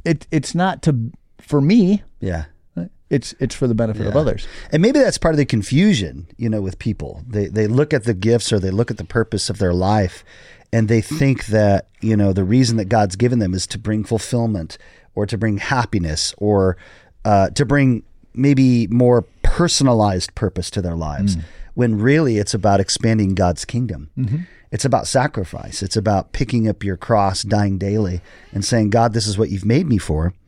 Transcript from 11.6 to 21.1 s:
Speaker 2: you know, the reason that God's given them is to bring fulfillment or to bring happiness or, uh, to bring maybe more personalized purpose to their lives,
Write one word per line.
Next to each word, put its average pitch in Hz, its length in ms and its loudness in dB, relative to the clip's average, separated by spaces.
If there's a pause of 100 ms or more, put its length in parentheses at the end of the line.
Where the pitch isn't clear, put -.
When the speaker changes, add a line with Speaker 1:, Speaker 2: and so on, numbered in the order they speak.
Speaker 2:
you 110 160 0
know, 101 160 2
the 95 100 0
reason 117 340 2
that 104 80 -2
God's 104 300 0
given 120 220 0
them 95 160 0
is 92 140 -4
to - 100 -10
bring 107 260 -4
fulfillment 110 760 -4 (340)
or 104 140 -4
to 110 100 -6
bring 107 220 0
happiness 98 800 -4
or, 95 380 2 (460)
uh, 101 280 4
to - 120 0
bring 131 380 2 (320)
maybe 131 540 4
more 120 340 4 (220)
personalized 113 880 2
purpose - 380 -4
to 104 100 -4
their 85 140 -4
lives, 82 400 -2